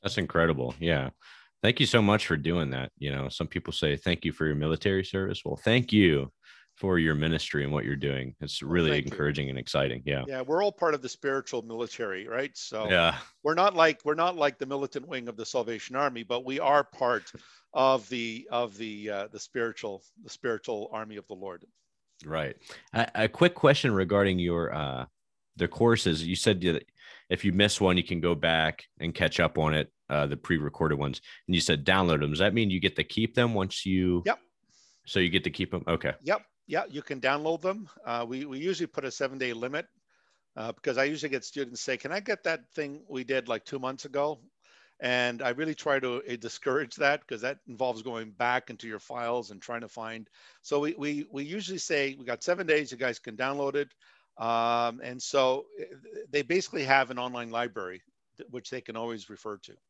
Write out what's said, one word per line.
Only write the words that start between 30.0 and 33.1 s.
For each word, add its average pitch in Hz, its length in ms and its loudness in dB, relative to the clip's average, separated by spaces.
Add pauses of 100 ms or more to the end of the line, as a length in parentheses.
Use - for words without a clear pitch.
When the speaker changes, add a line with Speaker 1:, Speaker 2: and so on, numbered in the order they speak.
Speaker 1:
uh, 73 180 2
the 71 100 -2
pre-recorded 76 600 0
ones. 69 240 -4 (280)
And 90 80 2
you 82 40 4
said 76 240 2
download 90 360 6
them. 73 100 0
Does 76 80 -2
that 95 160 4
mean 110 160 2
you 92 80 0
get 92 160 0
to 90 100 -2
keep - 300 -2